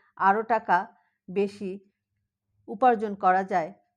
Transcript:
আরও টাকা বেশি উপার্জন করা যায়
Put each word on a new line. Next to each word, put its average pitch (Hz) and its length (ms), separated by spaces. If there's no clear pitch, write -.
আরও 196 260
টাকা 220 440
বেশি 196 500
উপার্জন 220 480
করা 190 300
যায় 185 280